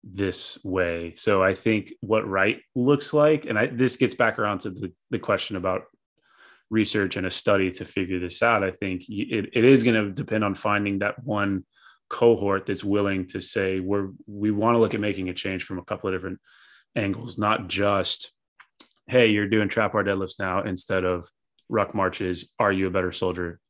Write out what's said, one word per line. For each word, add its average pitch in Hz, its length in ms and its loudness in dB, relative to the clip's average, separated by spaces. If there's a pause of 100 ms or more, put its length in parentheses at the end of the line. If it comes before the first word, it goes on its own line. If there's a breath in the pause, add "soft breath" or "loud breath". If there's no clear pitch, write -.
this 95 600 -6
way. 85 520 -2
So 101 260 2
I 95 120 4
think 107 460 -2
what 104 280 0
right 98 320 0 (140)
looks 139 380 2
like, 151 340 4
and 107 120 -2
I, 113 80 2
this 127 300 0
gets 127 180 0
back 113 240 0
around 104 220 -2
to 104 100 -8
the, 90 220 -10 (180)
the 107 80 -4
question 98 380 -2
about 92 260 -2 (880 soft breath)
research 101 460 2
and 92 100 -4
a 90 40 -2
study 95 420 2
to - 120 -10
figure 92 360 -4
this 90 240 -4
out. 113 180 4
I 95 80 0
think 92 380 -6
y-, 107 200 -6
it, 107 240 -4
it 117 120 4
is 131 180 10
gonna 110 260 2
depend 98 360 -4
on 101 100 0
finding 101 460 0
that 101 220 -2
one 101 420 -2 (440 soft breath)
cohort 101 560 2
that's 101 200 -6
willing 98 420 0
to 95 140 -8
say, 95 400 -2
"We're, 98 300 -2 (160)
we 104 260 -2
wanna 113 260 4
look 113 160 4
at 107 60 -4
making 95 280 -4
a 90 60 -6
change 95 300 -6
from 95 140 -10
a 87 60 -12
couple 101 240 -6
of 95 60 -2
different 92 240 -8 (580 soft breath)
angles, 110 420 -4
not 107 300 0
just, 98 640 0 (760)
'Hey, 123 180 6
you're 104 220 2
doing 107 200 2
trap 107 240 0
bar 104 120 0
deadlifts 98 340 -4
now 95 240 -2
instead 92 420 -2
of 87 240 -2 (400)
ruck 107 260 -2
marches. 92 640 -2
Are 101 140 4
you 95 140 0
a 92 40 -2
better 90 220 0
soldier?'" 87 580 -4